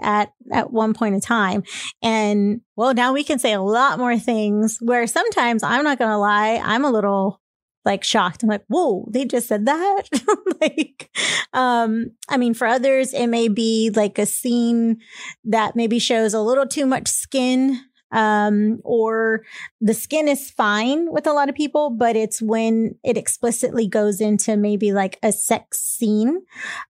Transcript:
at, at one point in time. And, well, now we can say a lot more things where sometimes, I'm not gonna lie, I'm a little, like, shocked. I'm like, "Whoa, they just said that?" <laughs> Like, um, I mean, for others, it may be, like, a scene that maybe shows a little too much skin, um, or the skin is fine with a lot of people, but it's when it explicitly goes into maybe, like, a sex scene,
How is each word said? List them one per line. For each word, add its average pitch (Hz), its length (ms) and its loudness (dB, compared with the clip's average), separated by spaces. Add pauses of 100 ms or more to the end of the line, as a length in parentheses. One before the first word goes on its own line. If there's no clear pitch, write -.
at, 208 320 0 (180)
at - 220 -2
one 220 200 0
point 208 220 0
in 196 60 -2
time. 202 420 0 (380)
And, 208 580 0 (160)
well, 247 180 2
now 247 200 2
we 285 100 0
can 294 160 -2
say 226 140 0
a 196 80 -2
lot 220 380 2
more 240 200 0
things 214 600 0
where 240 260 0
sometimes, 240 560 0
I'm 247 220 0
not 285 120 0
gonna 220 220 0
lie, 208 420 2
I'm 233 220 0
a 285 80 2
little, 202 480 0 (460)
like, 202 180 -2
shocked. 185 400 0
I'm 214 60 2
like, 202 180 -4
"Whoa, 269 420 0
they 247 140 -2
just 240 240 -2
said 208 180 0
that?" 370 460 0
<laughs> - 480 -2
Like, - 500 -4 (440)
um, 233 580 0 (160)
I 285 80 -2
mean, 247 180 2
for 226 140 -2
others, 262 460 2
it 240 140 0
may 233 200 0
be, 226 480 0
like, 208 240 0
a 208 60 2
scene 233 720 0 (480)
that 214 320 0
maybe 233 220 0
shows 220 340 2
a 220 80 0
little 254 260 2
too 285 180 -2
much 262 220 0
skin, 254 720 0 (340)
um, 214 720 2
or 220 600 0 (340)
the 220 140 2
skin 302 340 -2
is 277 240 -2
fine 240 600 0
with 302 120 -2
a 311 60 2
lot 285 160 2
of 277 80 -4
people, 302 340 0
but 233 280 2
it's 220 240 -2
when 226 540 0 (100)
it 240 120 0
explicitly - 720 -2
goes 208 320 0
into 214 380 0
maybe, 208 340 0
like, 190 320 -2
a 214 80 2
sex - 480 -4
scene, 226 600 0 (480)